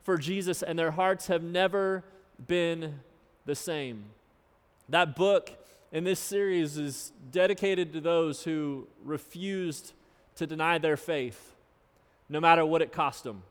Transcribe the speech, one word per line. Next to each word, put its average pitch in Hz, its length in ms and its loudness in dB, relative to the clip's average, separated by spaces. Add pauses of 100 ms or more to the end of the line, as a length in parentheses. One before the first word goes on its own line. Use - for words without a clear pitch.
for 185 140 2
Jesus, 175 460 -2
and 165 140 -4
their 165 140 2
hearts 185 380 0
have 170 140 0
never 190 600 0 (420)
been 165 560 -2 (440)
the 143 100 -2
same." 131 520 -6 (800)
That 160 260 2
book 190 360 2 (420)
in 160 100 -2
this 180 160 0
series 185 580 0
is 147 360 -6 (180)
dedicated 185 640 2
to 160 80 -6
those 165 420 2
who 147 460 -4 (160)
refused 170 880 -6 (440)
to 165 100 -4
deny 160 320 2
their 151 180 2
faith, 139 580 -6 (720)
no 151 120 -2
matter 165 240 8
what 160 180 2
it 156 80 -2
cost 143 320 -2
them. 104 280 -10